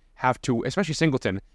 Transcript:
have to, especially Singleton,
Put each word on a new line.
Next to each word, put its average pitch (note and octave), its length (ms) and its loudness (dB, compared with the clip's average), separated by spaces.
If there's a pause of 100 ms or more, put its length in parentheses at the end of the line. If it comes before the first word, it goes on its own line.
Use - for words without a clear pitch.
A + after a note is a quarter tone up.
(160)
have B2+ 280 0
to, A#2 220 0
especially D#3+ 280 -2
Singleton, B2+ 480 0 (140)